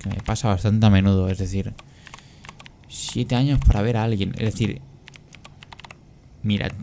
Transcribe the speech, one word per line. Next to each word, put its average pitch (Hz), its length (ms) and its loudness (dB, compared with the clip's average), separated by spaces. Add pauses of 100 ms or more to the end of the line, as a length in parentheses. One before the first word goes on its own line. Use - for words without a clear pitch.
que - 80 -8
me 98 80 -6
pasa 110 320 -4
bastante 104 360 2
a 107 60 10
menudo, 95 380 4
es 95 100 -4
decir, 98 360 -4 (1120)
siete - 480 -4
años 135 280 2
para 104 180 6
ver 117 140 0
a 110 80 0
alguien, 101 340 -2
es 110 140 -2
decir, 104 280 -4 (1600)
mira, 104 280 -2 (120)